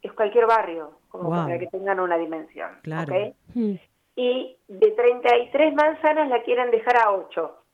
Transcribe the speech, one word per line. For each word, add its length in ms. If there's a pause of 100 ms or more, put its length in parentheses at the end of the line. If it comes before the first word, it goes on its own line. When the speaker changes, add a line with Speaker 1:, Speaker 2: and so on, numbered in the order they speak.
Speaker 1:
Es 120
cualquier 320
barrio, 540 (100)
como 160
Speaker 2:
Guau. 200
Speaker 1:
para 140
que 80
tengan 320
una 180
dimensión, 520 (140)
Speaker 2:
Claro. 300
Speaker 1:
¿ok? 220 (200)
Speaker 3:
Hmm. 180 (420)
Speaker 1:
Y 400 (120)
de 240
treinta 460
y 140
tres 220
manzanas 560
la 140
quieren 280
dejar 260
a 140
ocho. 460 (160)